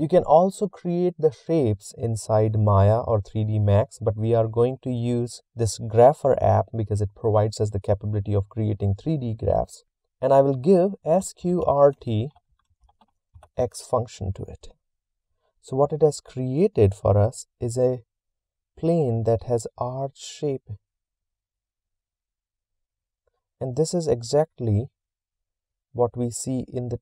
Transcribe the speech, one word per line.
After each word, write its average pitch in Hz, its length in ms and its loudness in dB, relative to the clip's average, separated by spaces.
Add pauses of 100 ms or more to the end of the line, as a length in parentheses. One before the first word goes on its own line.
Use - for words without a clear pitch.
You 160 60 -2
can 180 160 4
also 185 460 4
create 175 500 -4
the 151 140 2
shapes 127 680 -2
inside 110 580 0
Maya 104 440 4
or 113 200 0
three 107 240 -6
D 107 140 -2
Max, 101 420 2
but 107 160 -4
we 113 160 -2
are 113 140 2
going 120 380 0
to 131 60 -6
use 120 520 -4 (140)
this 113 240 -2
Grapher 120 600 4
app 104 320 2
because 107 280 -4
it 101 160 -2
provides 107 440 0
us 107 100 -2
the 104 100 -8
capability 104 520 -4
of 101 160 -2
creating 104 460 -2
three 156 220 -4
D 117 180 -6
graphs. - 480 -4 (380)
And 131 120 0
I 139 80 6
will 139 140 2
give 175 380 2 (120)
S 180 280 0
Q 175 320 -4
R 143 360 4
T 113 280 -2 (1300)
X 123 240 -4
function 104 540 -6
to 98 100 -14
it. - 240 -18 (920)
So - 120 -12
what 143 180 0
it 151 100 0
has 151 180 2
created 127 760 0
for 104 240 0
us 107 300 0 (120)
is 120 160 -6
a 127 260 0 (760)
plane 139 460 0
that 113 240 2
has 120 180 -2 (100)
arch 131 400 -8
shape. - 540 -8 (3000)
And 131 140 -8
this 156 200 -2
is 170 120 -4
exactly 123 840 -2 (1040)
what 120 240 -2
we 120 140 -4
see 131 420 -6
in 123 160 -6
the 120 140 -8